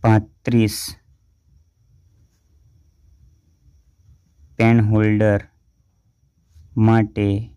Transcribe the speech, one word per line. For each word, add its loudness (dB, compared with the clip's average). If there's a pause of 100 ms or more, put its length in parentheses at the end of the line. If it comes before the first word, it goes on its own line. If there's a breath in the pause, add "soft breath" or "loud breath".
પાંત્રીસ -2 (3500)
પેન 2
હોલ્ડર 0 (1400)
માટે 0